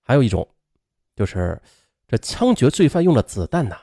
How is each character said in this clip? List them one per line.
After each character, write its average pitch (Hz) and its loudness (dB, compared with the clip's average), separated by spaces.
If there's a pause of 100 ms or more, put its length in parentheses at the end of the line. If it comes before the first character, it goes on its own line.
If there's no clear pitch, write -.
还 123 0
有 143 4
一 117 2
种， 90 -2 (680)
就 104 -2
是 90 -6 (440)
这 - -2
枪 - -2
决 131 2
罪 156 2
犯 170 0
用 170 2
的 107 2
子 90 -8
弹 160 -2
呐 87 -14